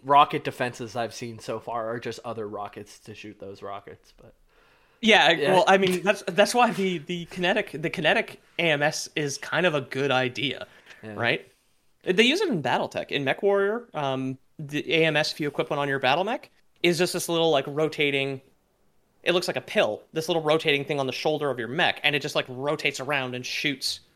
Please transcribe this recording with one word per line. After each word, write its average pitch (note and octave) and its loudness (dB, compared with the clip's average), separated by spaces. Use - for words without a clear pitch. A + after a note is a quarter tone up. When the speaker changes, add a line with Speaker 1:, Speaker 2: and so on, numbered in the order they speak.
Speaker 1:
rocket C#3+ 4
defenses B2 -6
I've A2+ -4
seen A#2 -12
so A#2 -6
far A2+ -6
are A#2 -6
just A#2 -8
other A2 -8
rockets G#2 -12
to G#2+ -18
shoot G#2 -16
those G2 -16
rockets. - -14
But A2+ -20
Speaker 2:
Yeah, F#3+ 8
Speaker 1:
Yeah. D3 4
Speaker 2:
well, F#3 6
I F#3+ 8
mean, F3+ 2
that's, G3+ 2
that's G3+ 4
why A#3+ 4
the, F#3 -2
the E3+ -8
kinetic, F#3 -2
the E3 -4
kinetic F#3 0
A E3 4
M D3 2
S D3+ 0
is D3 -2
kind D#3 -2
of E3+ 2
a D3 0
good C3+ -2
idea, B2+ -2
Speaker 1:
Yeah. A2 -12
Speaker 2:
right? A#2+ -2
They F#3 4
use C#4+ 2
it G4 0
in F#3 0
BattleTech. C3 -2
In C#3 -2
MechWarrior, G3+ 0
um, C3 -4
the C#3+ -4
A D#3+ 4
M D#3 2
S, D3+ 0
if - -10
you D3+ -2
equip E3 -4
one D3 -2
on C#3+ -2
your C#3 -2
battle C3+ 2
mech, A3+ -6
is E3+ 4
just F3 0
this F3+ -6
little, E3 2
like, C#3 2
rotating, C#3 -2
it - 2
looks F3+ 0
like E3 -4
a B2+ -6
pill, A2 0
this D#3+ -4
little E3 0
rotating D3+ 2
thing C#3+ -2
on C3+ -2
the B2 -4
shoulder D3+ -2
of B2 -4
your A2+ -6
mech, D3+ 0
and D3 2
it C#3+ -2
just, C#3+ -6
like, D3 -2
rotates C#3+ -4
around C3 -4
and B2+ -10
shoots, - -6